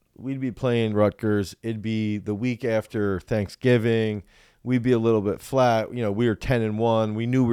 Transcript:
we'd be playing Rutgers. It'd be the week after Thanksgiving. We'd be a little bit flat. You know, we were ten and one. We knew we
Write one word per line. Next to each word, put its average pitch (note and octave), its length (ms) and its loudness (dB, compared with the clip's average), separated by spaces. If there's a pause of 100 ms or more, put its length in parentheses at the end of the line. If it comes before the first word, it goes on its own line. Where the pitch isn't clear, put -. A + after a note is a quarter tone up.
(180)
we'd C3+ 220 -8
be C3 120 -4
playing A#2 400 0
Rutgers. G#2 680 0
It'd A2+ 200 -6
be G#2+ 360 -2
the G2+ 160 -4
week A#2+ 300 -4
after G#2 560 -2
Thanksgiving. A2 1000 0 (400)
We'd B2 200 0
be B2+ 100 4
a A#2 60 4
little A2+ 240 2
bit G2 180 -2
flat. A#2+ 540 0
You A#2+ 80 -6
know, G#2 100 0
we A#2 160 2
were G#2+ 60 2
ten A#2+ 260 -2
and G#2+ 180 -2
one. A2 360 2
We A2+ 120 -4
knew B2+ 160 2
we A#2+ 100 2